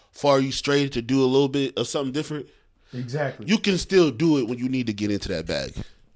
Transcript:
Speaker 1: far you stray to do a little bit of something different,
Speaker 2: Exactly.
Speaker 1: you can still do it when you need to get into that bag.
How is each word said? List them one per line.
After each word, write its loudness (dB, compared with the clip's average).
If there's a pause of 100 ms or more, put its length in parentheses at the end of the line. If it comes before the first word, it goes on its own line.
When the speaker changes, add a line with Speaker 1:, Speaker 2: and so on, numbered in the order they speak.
(120)
Speaker 1:
far 4
you 0
stray 0
to -4
do 2
a 6
little 4
bit -2
of 0
something -4
different, -6 (460)
Speaker 2:
Exactly. -6
Speaker 1:
you 2
can 0
still 4
do 2
it 0
when -4
you -2
need -2
to 0
get -2
into -4
that -4
bag. -4 (420)